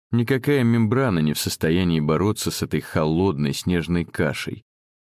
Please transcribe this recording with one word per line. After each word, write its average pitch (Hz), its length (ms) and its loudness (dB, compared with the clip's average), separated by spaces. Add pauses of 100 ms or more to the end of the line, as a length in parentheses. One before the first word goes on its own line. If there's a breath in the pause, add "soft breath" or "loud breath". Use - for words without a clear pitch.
(120)
Никакая 127 520 2
мембрана 117 560 2
не 76 140 2
в - 60 -4
состоянии 85 600 0
бороться 80 520 0
с - 100 -6
этой 78 200 -2
холодной 80 680 0
снежной 85 540 -2
кашей. - 560 -4 (460)